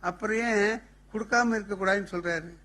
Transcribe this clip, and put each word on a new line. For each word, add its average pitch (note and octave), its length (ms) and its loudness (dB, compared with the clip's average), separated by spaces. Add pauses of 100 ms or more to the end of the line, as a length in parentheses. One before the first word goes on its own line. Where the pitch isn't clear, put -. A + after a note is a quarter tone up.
அப்புறம் G#3 420 -2
ஏன் G#3 240 4 (400)
கொடுக்காம A3+ 460 2
இருக்க G3+ 200 -4
கூடாதுன்னு F#3+ 380 0
சொல்றாரு? E3+ 380 -4 (140)